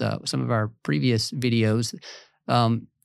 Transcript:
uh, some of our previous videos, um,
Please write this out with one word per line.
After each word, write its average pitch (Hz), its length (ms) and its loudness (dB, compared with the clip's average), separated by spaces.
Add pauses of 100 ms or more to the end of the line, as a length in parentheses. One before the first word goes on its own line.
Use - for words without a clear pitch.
uh, 107 240 -2
some 135 160 -2
of 123 100 -2
our 110 180 0 (140)
previous 131 480 0
videos, 117 640 0 (540)
um, 117 400 2 (160)